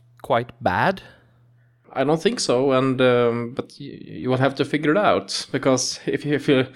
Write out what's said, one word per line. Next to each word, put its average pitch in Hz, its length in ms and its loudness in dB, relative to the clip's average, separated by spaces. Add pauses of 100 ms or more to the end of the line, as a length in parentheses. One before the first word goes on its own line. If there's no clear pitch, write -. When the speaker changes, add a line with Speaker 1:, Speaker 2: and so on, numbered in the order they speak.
(240)
Speaker 1:
quite 120 360 0
bad? 120 440 0 (880)
Speaker 2:
I 135 100 0
don't 156 180 0
think 202 180 0
so, 135 320 0
and, 131 300 2
um, 120 520 2
but - 120 -8 (140)
y-, 139 240 -16
you 123 280 -8
will 127 80 0
have 135 160 2
to 139 100 0
figure 147 260 -2
it 175 60 2
out, 104 540 0
because 131 560 0
if 139 180 -4
you, 147 80 -2
if 139 140 -2
you, 131 180 4 (100)